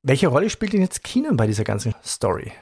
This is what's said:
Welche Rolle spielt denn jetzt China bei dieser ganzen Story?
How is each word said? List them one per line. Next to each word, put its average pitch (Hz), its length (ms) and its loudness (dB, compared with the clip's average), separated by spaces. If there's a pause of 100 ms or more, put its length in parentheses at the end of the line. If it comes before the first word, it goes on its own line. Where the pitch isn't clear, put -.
Welche 139 240 2
Rolle 160 220 2
spielt 208 220 -4
denn 196 100 2
jetzt - 200 -2
China 285 300 -2
bei 113 160 4
dieser 107 160 0
ganzen 104 400 -2
Story? - 560 -4